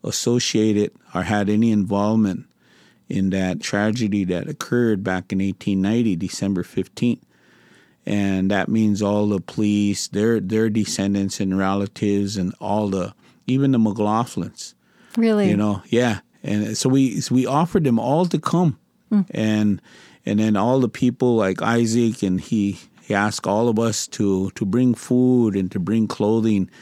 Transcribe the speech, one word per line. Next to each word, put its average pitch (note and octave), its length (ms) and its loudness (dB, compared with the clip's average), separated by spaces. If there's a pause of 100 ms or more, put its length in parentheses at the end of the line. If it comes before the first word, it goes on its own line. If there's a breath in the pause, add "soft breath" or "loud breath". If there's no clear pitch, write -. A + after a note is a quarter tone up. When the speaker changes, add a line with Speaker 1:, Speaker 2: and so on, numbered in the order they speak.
Speaker 1:
associated A2 840 0 (240)
or F2+ 80 -2
had G2+ 280 0
any A2 200 2
involvement G#2 760 0 (640 soft breath)
in F#2+ 180 -2
that F#2 320 -2
tragedy G#2 640 -2
that F2+ 240 -4
occurred A2 560 -2
back F#2 300 -4
in F#2+ 80 -2
eighteen G2 400 -2
ninety, A2 340 0
December F#2 460 -4
fifteenth. - 600 -4 (840 soft breath)
And G2 440 0
that G2 200 0
means G#2+ 320 0
all G#2 260 0
the G2 120 -2
police, G#2 680 -2
their, A2 320 0
their A2 300 0
descendants G2+ 680 -2
and F#2+ 180 0
relatives, G2+ 800 0
and F2+ 200 -4
all G#2 300 -2
the, F#2+ 240 -4 (340 soft breath)
even C3+ 260 2
the B2 60 4
McLaughlins. G#2+ 960 -2 (440 soft breath)
Speaker 2:
Really? G#3+ 320 2
Speaker 1:
You G2+ 80 2
know, G2+ 300 0
yeah. A#2 320 2 (220)
And G#2+ 340 -4
so - 120 0
we, C3+ 320 2
so - 140 -4
we B2+ 120 2
offered D#3 380 0
them A#2 160 2
all D3 260 2
to D#3 120 -2
come. E3+ 400 0 (340)
Speaker 2:
Mm. G3+ 180 2
Speaker 1:
And, G#2+ 520 0 (440 soft breath)
and G#2 140 2
then G#2+ 160 2
all B2 240 2
the A#2+ 80 2
people B2 480 0
like F#2+ 260 0
Isaac, A#2 640 2
and F#2 160 0
he, G2+ 400 -2 (220)
he G#2 120 -4
asked G2+ 320 -2
all A2 220 2
of A2 100 0
us A2+ 300 -2
to, G2 440 0
to - 120 -6
bring A#2+ 300 2
food B2 600 2
and F#2+ 160 -2
to G#2 80 -6
bring G#2 300 0
clothing, G#2+ 600 0 (140)